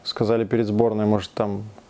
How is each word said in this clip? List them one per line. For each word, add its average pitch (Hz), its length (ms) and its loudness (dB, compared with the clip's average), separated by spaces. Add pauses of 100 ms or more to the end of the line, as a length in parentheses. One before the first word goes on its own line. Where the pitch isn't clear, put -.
Сказали 113 400 0
перед 113 220 0
сборной, 107 400 2
может, 104 260 0
там 104 300 -2 (280)